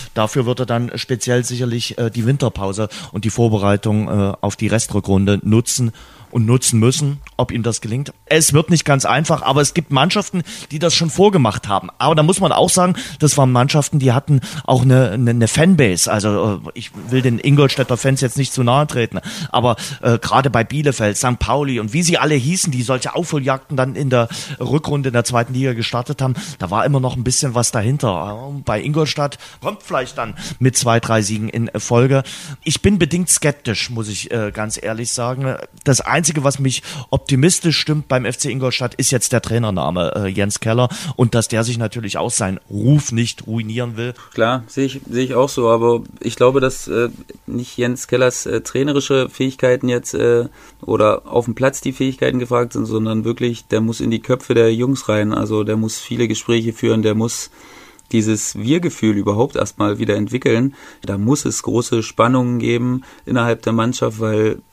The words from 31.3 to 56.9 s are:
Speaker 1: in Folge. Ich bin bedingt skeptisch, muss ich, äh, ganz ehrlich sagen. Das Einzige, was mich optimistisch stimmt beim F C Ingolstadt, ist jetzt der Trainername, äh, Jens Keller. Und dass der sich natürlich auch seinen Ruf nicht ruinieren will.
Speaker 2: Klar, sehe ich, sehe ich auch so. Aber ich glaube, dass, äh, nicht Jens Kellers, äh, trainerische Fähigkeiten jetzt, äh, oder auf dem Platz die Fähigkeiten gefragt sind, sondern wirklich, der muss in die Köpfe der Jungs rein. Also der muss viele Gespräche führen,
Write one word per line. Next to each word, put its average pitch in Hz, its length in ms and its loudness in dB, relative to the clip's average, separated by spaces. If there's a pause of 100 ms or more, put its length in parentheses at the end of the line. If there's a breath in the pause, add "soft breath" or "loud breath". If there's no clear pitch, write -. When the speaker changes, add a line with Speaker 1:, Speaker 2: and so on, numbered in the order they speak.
Speaker 1:
in 117 300 -4
Folge. 127 460 2 (420 loud breath)
Ich - 160 -4
bin 202 180 4
bedingt 170 300 0
skeptisch, - 600 -2
muss 113 200 -6
ich, 98 220 -8
äh, 107 220 -4
ganz 107 280 -6
ehrlich 113 320 -6
sagen. 127 420 -4 (300)
Das 131 160 2
Einzige, 151 420 0
was 135 160 2
mich 131 220 0 (300 loud breath)
optimistisch 143 640 2
stimmt 151 300 -2
beim 127 180 0
F - 120 -4
C 147 120 -4
Ingolstadt, 127 460 -4
ist 123 160 -2
jetzt 127 200 0
der 117 100 2
Trainername, 90 760 0
äh, 101 120 -2
Jens 101 320 -2
Keller. 120 300 2 (280 loud breath)
Und 120 180 2
dass 113 140 0
der 113 140 0
sich 117 140 -4
natürlich 110 400 -6
auch 78 140 -2
seinen 95 280 -2 (100)
Ruf 123 420 2
nicht 117 340 -4
ruinieren 113 500 -6
will. 120 200 -6 (180)
Speaker 2:
Klar, 120 320 0
sehe 135 200 -2
ich, 135 220 -6
sehe 123 160 -2
ich 127 120 -4
auch 131 140 2
so. 117 200 2
Aber 117 320 4 (180)
ich - 160 -6
glaube, 131 260 4
dass, - 260 -2
äh, 113 220 0 (360)
nicht 120 320 -8
Jens 120 300 -2
Kellers, 127 400 2
äh, 110 140 -2
trainerische 135 680 0
Fähigkeiten 127 580 0
jetzt, 123 280 -2
äh, 120 300 4 (360 loud breath)
oder 107 460 2
auf 120 180 0
dem 117 80 -2
Platz 131 280 0
die 135 120 -4
Fähigkeiten 131 460 0
gefragt 120 340 -2
sind, 117 140 -4
sondern 110 360 -2
wirklich, 120 440 -4
der 110 140 2
muss 113 180 -2
in 123 100 0
die 113 120 0
Köpfe - 340 0
der 113 180 6
Jungs 127 360 0
rein. 107 220 2
Also 107 320 0
der 107 140 -2
muss 110 220 -2
viele 120 280 -2
Gespräche 113 460 0
führen, 113 300 2